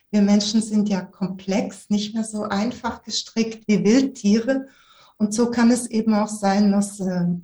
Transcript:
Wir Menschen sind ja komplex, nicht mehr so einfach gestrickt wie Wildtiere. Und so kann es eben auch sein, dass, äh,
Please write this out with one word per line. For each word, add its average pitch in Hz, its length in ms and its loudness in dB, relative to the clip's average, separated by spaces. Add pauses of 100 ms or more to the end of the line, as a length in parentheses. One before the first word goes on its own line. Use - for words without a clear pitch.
(100)
Wir 208 120 2
Menschen 208 380 2
sind 214 280 0
ja 190 120 -2
komplex, - 880 -6
nicht 208 260 -2
mehr 220 100 -4
so 214 180 -8
einfach 226 600 -6
gestrickt - 640 -6
wie 190 180 2
Wildtiere. 233 840 2 (480)
Und 214 160 -2
so 240 180 0
kann 233 200 4
es 247 160 0
eben 220 280 0
auch 208 140 0
sein, 202 440 2
dass, 202 280 -2
äh, 180 260 -2 (180)